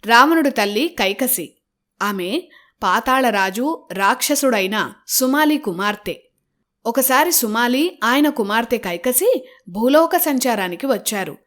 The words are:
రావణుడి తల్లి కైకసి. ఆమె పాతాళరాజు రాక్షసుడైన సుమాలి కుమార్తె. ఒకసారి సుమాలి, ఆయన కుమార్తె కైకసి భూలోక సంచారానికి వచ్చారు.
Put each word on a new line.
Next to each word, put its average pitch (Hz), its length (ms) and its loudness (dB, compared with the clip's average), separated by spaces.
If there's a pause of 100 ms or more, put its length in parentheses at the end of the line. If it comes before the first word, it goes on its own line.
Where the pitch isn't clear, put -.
రావణుడి 277 460 4
తల్లి 226 480 -2
కైకసి. 202 540 -2 (480)
ఆమె 202 420 -4 (400)
పాతాళరాజు 226 1080 0
రాక్షసుడైన 208 1000 0 (140)
సుమాలి 294 500 2
కుమార్తె. 202 640 -6 (640)
ఒకసారి 269 460 2
సుమాలి, 247 720 0
ఆయన 277 260 4
కుమార్తె 226 480 -2
కైకసి 247 680 -2 (240)
భూలోక 285 480 2
సంచారానికి 240 680 -2
వచ్చారు. 208 600 -4